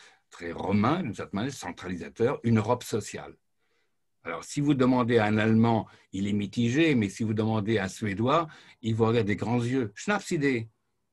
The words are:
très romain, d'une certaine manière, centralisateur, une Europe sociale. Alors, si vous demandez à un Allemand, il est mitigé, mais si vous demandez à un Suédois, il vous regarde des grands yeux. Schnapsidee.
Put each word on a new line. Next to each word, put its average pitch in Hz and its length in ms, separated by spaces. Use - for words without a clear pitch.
très 85 220
romain, 104 500
d'une 110 120
certaine 90 260
manière, 131 120
centralisateur, 92 920
une 117 140
Europe 117 260
sociale. 73 500
Alors, 82 200
si - 160
vous 143 140
demandez 123 440
à 104 80
un 107 100
Allemand, 110 500
il 98 160
est 101 40
mitigé, 120 640
mais 107 140
si 113 160
vous 110 100
demandez 110 440
à 95 60
un 95 40
Suédois, 117 600
il 113 140
vous 113 100
regarde 113 220
des 101 100
grands 120 260
yeux. 120 320
Schnapsidee. 143 760